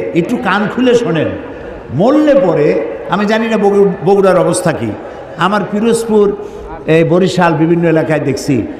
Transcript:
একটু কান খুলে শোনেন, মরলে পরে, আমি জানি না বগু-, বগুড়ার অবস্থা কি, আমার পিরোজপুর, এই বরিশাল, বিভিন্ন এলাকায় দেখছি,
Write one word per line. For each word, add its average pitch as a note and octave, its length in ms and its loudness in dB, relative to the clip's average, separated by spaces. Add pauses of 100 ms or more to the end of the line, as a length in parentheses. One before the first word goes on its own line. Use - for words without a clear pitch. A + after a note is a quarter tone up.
(140)
একটু F3 220 0
কান G3+ 380 -2
খুলে A#3+ 200 2
শোনেন, D#3 340 0 (680)
মরলে C#4+ 400 4
পরে, D#3+ 340 2 (420)
আমি G3+ 160 0
জানি A3 220 0
না A3 80 0
বগু-, G3 480 2
বগুড়ার F#3+ 340 4
অবস্থা C3+ 340 0
কি, A#2 180 -4 (460)
আমার G3 240 0 (100)
পিরোজপুর, G#3 680 2 (500)
এই D#3+ 180 4
বরিশাল, F3 500 2
বিভিন্ন E3+ 340 2
এলাকায় D#3 320 0
দেখছি, C3 460 -2 (140)